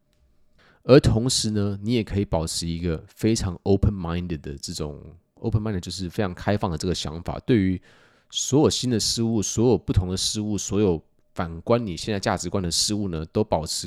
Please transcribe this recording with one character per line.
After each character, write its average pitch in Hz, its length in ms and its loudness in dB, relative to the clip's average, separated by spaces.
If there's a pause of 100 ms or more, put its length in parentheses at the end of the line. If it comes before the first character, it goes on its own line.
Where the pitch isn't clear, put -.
(840)
而 131 140 10
同 113 300 4
时 113 220 0
呢， 101 320 -2
你 110 100 -2
也 117 100 2
可 101 160 -4
以 101 60 2
保 82 220 0
持 - 200 -6
一 82 120 -4
个 85 280 -2
非 113 300 0
常 95 180 -4 (100)
open-minded 87 760 0
的 71 160 -10
这 87 160 -12
种， 73 260 -8 (360)
open-minded 107 460 -2
就 87 100 -10
是 90 180 -6
非 110 140 -4
常 90 120 -4
开 101 220 0
放 104 140 -2
的 82 80 -4
这 92 100 -4
个 85 60 0
想 82 280 -6
法， 71 180 -8
对 120 200 4
于 92 200 2 (500)
所 - 300 0
有 117 100 6
新 - 180 -2
的 117 100 2
事 117 240 -2
物、 113 200 0
所 113 260 2
有 107 100 6
不 - 140 -4
同 92 160 2
的 92 80 -2
事 - 240 -4
物、 104 160 -2
所 98 240 -2
有 90 200 4 (340)
反 82 260 -6
观 120 260 2
你 90 80 -4
现 107 180 -6
在 101 60 -2
价 101 160 0
值 87 140 -4
观 98 140 -2
的 87 80 -2
事 - 240 0
物 101 160 -2
呢， 80 160 -4
都 107 180 0
保 80 220 -2
持 - 200 -6